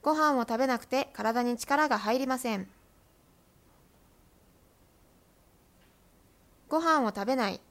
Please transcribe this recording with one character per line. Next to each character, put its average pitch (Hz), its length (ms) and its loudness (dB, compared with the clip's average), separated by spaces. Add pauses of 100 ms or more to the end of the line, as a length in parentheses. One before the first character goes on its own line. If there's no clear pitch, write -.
ご 302 140 0
飯 302 240 2
を 233 60 0
食 226 120 -4
べ 254 100 2
な 247 120 0
く - 80 -12
て 262 260 -2
体 226 300 0
に 240 160 0
力 294 300 2
が 226 100 2
入 220 220 0
り 269 60 -2
ま 254 120 -2
せ 233 180 -4
ん。 190 120 -8 (4000)
ご 311 100 0
飯 320 220 2
を 226 60 0
食 202 180 -6
べ 262 100 0
な 220 140 0
い。 185 100 -10 (100)